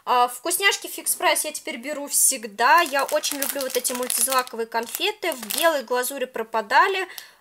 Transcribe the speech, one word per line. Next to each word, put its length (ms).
А, 260
вкусняшки 580
Fix 280
Price 280
я 80
теперь 260
беру 300
всегда. 720
Я 220
очень 340
люблю 240
вот 160
эти 160
мультизлаковые 720
конфеты. 640
В 280
белой 240
глазури 420
пропадали. 800